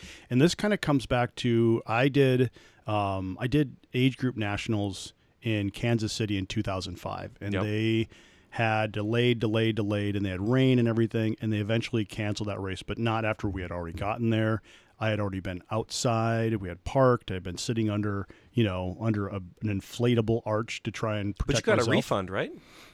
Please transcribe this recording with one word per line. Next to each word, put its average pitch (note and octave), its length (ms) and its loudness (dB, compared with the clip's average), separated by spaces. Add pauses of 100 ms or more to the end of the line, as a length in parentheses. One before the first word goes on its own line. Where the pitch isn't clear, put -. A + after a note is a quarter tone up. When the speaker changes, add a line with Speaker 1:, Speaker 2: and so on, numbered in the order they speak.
(300)
Speaker 1:
And B2 120 4
this F3 140 4
kinda G#3 220 0
comes C#3 280 0
back A#2+ 300 0
to, A#2 500 2
I A#2+ 220 2
did, B2+ 420 4 (380)
um, G2 520 -2
I B2 80 -4
did C3 280 0 (180)
age B2+ 240 2
group B2+ 200 -2
nationals G2+ 760 -2 (300)
in G#2 260 0
Kansas A2+ 420 0
City G#2 280 -2
in F#2 80 -4
two G#2+ 160 -2
thousand F#2 360 -6
five. F#2+ 400 -10
And G2+ 140 -6
Speaker 2:
Yep. F#2+ 100 0
Speaker 1:
they A2 440 2 (420)
had A2 440 0
delayed, A#2 460 2
delayed, A2+ 360 2
delayed, G#2 400 0
and G2+ 100 0
they G2 40 0
had F#2 180 -4
rain C3 320 6
and A#2 80 4
everything, A2 540 2
and A2 100 -2
they G#2 60 0
eventually A2 480 0
canceled G#2 420 -4
that G2+ 100 -4
race, F#2+ 240 -6
but - 160 -8
not A2+ 280 0
after G#2+ 240 -2
we F#2+ 120 -4
had F2 80 -6
already F2 280 -8
gotten A2+ 320 -2
there. A2 320 2 (360)
I A2 120 -2
had G#2 100 0
already F#2+ 220 -4
been F2+ 280 -8
outside. A2+ 840 0
We F#2 140 -6
had E2+ 160 -12
parked. B2+ 460 4
I - 20 -4
had F2+ 100 -6
been F2 140 -6
sitting A2+ 320 0
under, G#2 400 -2 (240)
you A#2+ 100 4
know, F#2 380 0
under G#2 260 0
a, F#2+ 80 -8
an F#2 280 -10
inflatable A2+ 800 0
arch A2 380 -2
to A2 80 -6
try G#2+ 260 -2
and G2+ 180 -4
Speaker 2:
But - 60 0
you - 60 -4
Speaker 1:
protect - 180 2
Speaker 2:
got G#3+ 140 4
Speaker 1:
myself. A#2 100 2
Speaker 2:
a - 20 2
refund, G#2 380 0
right? D3 220 -4 (420)